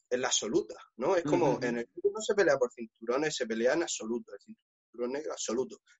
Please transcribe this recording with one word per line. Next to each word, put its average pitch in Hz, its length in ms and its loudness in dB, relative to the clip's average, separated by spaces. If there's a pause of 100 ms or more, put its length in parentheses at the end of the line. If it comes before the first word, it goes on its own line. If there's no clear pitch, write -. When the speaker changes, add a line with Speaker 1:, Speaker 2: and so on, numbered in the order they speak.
Speaker 1:
es 123 120 0
la 127 80 -2
absoluta, - 480 0 (200)
¿no? 160 200 2
Es 165 80 0
como 151 300 4
Speaker 2:
Ujú. 123 100 -4
Speaker 1:
en 120 140 0
el 117 140 -6
judo - 220 -2
no 220 60 -6
se - 160 0
pelea 165 200 6
por 127 160 0
cinturones, 123 640 -2
se 120 140 -2
pelea 113 240 2
en 165 100 2
absoluto, - 500 -4
el - 80 -14
cinturón - 720 -10
negro 151 200 -6
absoluto, 113 460 -4 (220)